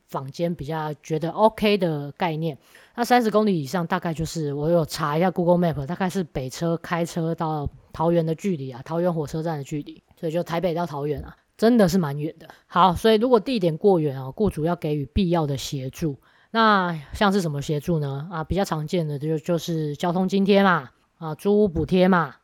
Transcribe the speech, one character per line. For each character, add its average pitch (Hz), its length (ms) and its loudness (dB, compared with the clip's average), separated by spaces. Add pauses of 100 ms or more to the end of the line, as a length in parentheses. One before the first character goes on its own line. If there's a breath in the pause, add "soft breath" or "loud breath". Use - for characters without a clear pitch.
坊 139 200 -8
间 170 240 -4
比 147 120 -10
较 156 360 -6
觉 156 160 -4
得 160 120 -2
OK 208 480 2
的 151 340 -2
概 165 240 -2
念。 156 220 -4 (380 soft breath)
那 233 80 -4
三 247 200 4
十 220 80 0
公 214 140 4
里 180 180 2
以 - 20 -6
上， 165 220 -4
大 185 100 -2
概 170 160 -4
就 156 120 -4
是 147 280 -4
我 147 160 -2
有 170 160 4
查 151 320 -4
一 165 40 2
下 185 100 2
Google 175 260 2
Map， 151 280 0
大 170 100 -8
概 185 140 -2
是 185 160 -4
北 131 240 -8
车 165 280 -2
开 170 260 -4
车 165 300 -4
到 156 340 -4 (240)
桃 165 200 0
园 170 120 4
的 160 120 -2
距 190 200 -4
离 135 140 -8
啊， 123 160 -14
桃 165 160 -4
园 175 100 0
火 160 140 -4
车 160 160 -6
站 160 160 -4
的 139 60 -8
距 147 180 -6
离， - 220 -18 (120)
所 170 140 -6
以 - 20 -2
就 170 120 -2
台 170 180 -4
北 170 140 0
到 175 100 -2
桃 147 220 -6
园 143 160 -4
啊， - 120 -16 (220)
真 233 180 4
的 202 140 6
是 175 80 2
蛮 147 220 -2
远 151 180 -6
的。 - 100 -20 (200 loud breath)
好， 180 260 6
所 220 180 2
以 220 40 6
如 220 140 2
果 240 100 6
地 247 200 -2
点 165 160 2
过 190 240 4
远 135 220 -2
哦， 131 140 -10
雇 208 120 0
主 156 160 -2
要 170 120 0
给 156 200 -4
予 143 120 -4
必 185 240 0
要 165 160 2
的 139 100 -2
协 131 320 -8
助。 147 260 -4 (360 soft breath)
那 202 440 2 (180)
像 202 200 2
是 202 80 2
什 165 100 -2
么 143 120 -4
协 147 160 -2
助 165 180 0
呢？ 143 340 -6
啊， 160 120 -6
比 160 100 -6
较 185 100 0
常 156 220 -4
见 165 220 -2
的 147 100 -4
就-， 156 220 -2
就 170 180 -2
是 156 380 -4
交 175 180 -2
通 185 140 0
津 196 180 0
贴 196 160 6
嘛， 170 280 2 (280)
啊， 160 160 -8
租 208 300 2
屋 208 40 4
补 160 200 -2
贴 180 200 6
嘛， 170 360 2